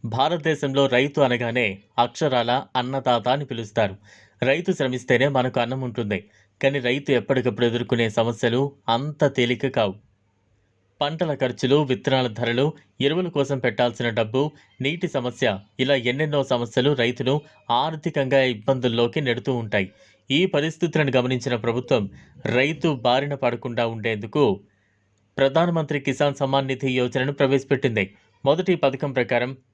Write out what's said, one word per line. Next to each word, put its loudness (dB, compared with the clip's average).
భారతదేశంలో 0
రైతు 2
అనగానే 2
అక్షరాల 0
అన్నదాత 0
అని 0
పిలుస్తారు. -2
రైతు 0
శ్రమిస్తేనే 0
మనకు 0
అన్నం -2
ఉంటుంది. -4
కానీ 0
రైతు -2
ఎప్పటికప్పుడు 0
ఎదుర్కొనే 0
సమస్యలు 0
అంత 0
తేలిక 0
కావు. 0
పంటల -2
ఖర్చులు, 0
విత్తనాల 0
ధరలు, 0
ఎరువుల 0
కోసం 0
పెట్టాల్సిన 0
డబ్బు, 0
నీటి -4
సమస్య, -2
ఇలా 2
ఎన్నెన్నో -2
సమస్యలు 0
రైతును 0
ఆర్థికంగా 0
ఇబ్బందుల్లోకి 0
నెడుతూ -2
ఉంటాయి. -2
ఈ 2
పరిస్థితులను 0
గమనించిన 0
ప్రభుత్వం 0
రైతు 0
బారిన 0
పడకుండా -2
ఉండేందుకు -2
ప్రధానమంత్రి 2
కిసాన్ -2
సమ్మాన్ 0
నిధి -4
యోజనను 0
ప్రవేశపెట్టింది. 0
మొదటి 2
పథకం 0
ప్రకారం -2